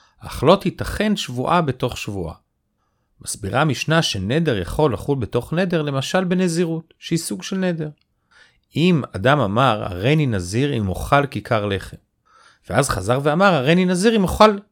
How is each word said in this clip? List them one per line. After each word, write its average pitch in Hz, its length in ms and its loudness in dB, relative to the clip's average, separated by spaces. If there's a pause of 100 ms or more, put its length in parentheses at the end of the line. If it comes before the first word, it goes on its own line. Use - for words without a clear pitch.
(200)
אך - 240 -8
לא 175 180 6
תיתכן - 540 -2
שבועה 131 460 -2
בתוך 127 360 -4
שבועה. 95 380 -8 (840)
מסבירה 107 400 -4
המשנה 156 400 0
שנדר 120 560 -2
יכול 131 360 0
לחול 139 240 -4
בתוך 120 360 -4
נדר, 175 280 0
למשל 143 420 -2
בנזירות, 170 760 -2
שהיא 170 200 -4
סוג 190 240 -8
של 190 140 -6
נדר. 165 320 -4 (840)
אם 165 260 4 (100)
אדם 127 280 2
אמר, 110 440 2
"הריני 110 420 0
נזיר 113 520 -2
אם 101 120 0
אוכל 139 380 2
כיכר 104 380 -2
לחם", 98 320 -4 (720)
ואז 131 200 2
חזר 110 340 0
ואמר, 175 300 4
"הריני 160 320 4
נזיר 185 300 2
אם 202 80 2
אוכל 202 340 4 (140)